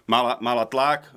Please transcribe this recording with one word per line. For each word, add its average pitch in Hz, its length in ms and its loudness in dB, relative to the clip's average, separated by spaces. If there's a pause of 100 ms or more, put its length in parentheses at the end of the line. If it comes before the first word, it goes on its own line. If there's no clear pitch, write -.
Mala, 120 360 0
mala 117 280 0
tlak, 143 480 0